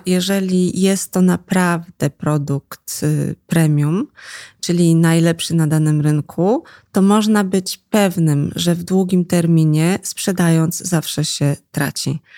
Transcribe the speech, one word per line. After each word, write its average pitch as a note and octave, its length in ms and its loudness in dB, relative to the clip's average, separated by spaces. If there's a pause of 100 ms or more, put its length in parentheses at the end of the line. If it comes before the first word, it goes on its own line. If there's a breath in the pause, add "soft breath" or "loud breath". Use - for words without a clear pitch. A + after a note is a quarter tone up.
jeżeli F#3 760 0
jest F#3+ 320 0
to F#3 100 2
naprawdę F3 880 0
produkt, C#3+ 920 -6
y, D3+ 320 -2 (120)
premium, D#3 600 0 (540 loud breath)
czyli F3 340 2
najlepszy E3 600 2
na D#3+ 120 2
danym D3+ 340 0
rynku, E3 640 0 (280 soft breath)
to F#3+ 100 2
można G#3 420 2
być F#3 340 -4 (120)
pewnym, E3+ 680 0
że E3+ 180 0
w F3 80 -6
długim F#3 420 0
terminie E3 800 2
sprzedając E3+ 760 0
zawsze D#3 460 -4
się C#3+ 320 -2 (140)
traci. - 520 -6 (160 loud breath)